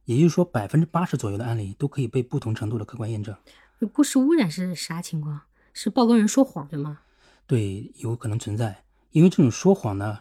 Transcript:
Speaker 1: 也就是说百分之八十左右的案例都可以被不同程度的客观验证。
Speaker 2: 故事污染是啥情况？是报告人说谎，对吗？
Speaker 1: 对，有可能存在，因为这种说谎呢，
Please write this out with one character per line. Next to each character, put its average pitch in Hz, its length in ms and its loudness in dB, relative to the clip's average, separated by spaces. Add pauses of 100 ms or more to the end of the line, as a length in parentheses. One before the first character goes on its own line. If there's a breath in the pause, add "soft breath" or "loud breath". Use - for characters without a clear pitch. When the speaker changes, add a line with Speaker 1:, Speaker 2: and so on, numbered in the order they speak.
Speaker 1:
也 117 100 0
就 143 60 6
是 170 80 8
说 175 120 2
百 117 240 -2
分 151 140 2
之 170 60 2
八 170 180 -2
十 - 100 -6
左 117 160 -4
右 101 60 -4
的 110 80 -6
案 117 140 -2
例 98 200 -8
都 143 80 -4
可 139 140 -6
以 120 80 -2
被 127 140 -2
不 131 180 -6
同 110 140 -4
程 107 160 -6
度 117 80 -4
的 107 80 -6
客 - 100 -18
观 107 140 -6
验 107 120 -6
证。 101 140 -10 (560 soft breath)
Speaker 2:
故 294 100 2
事 277 160 2
污 269 140 4
染 262 180 2
是 180 240 -6
啥 165 280 -8
情 160 180 -6
况？ 147 220 -8 (320)
是 - 160 -4
报 233 160 2
告 233 100 6
人 214 100 6
说 262 160 4
谎， 165 260 -2
对 151 100 -8
吗？ 147 220 -8 (460)
Speaker 1:
对， 107 520 -2
有 117 180 -6
可 - 120 -8
能 107 100 -2
存 107 180 -6
在， 110 260 -4 (280)
因 156 120 4
为 185 60 8
这 175 80 0
种 139 140 6
说 185 240 2
谎 104 240 -6
呢， 104 220 -6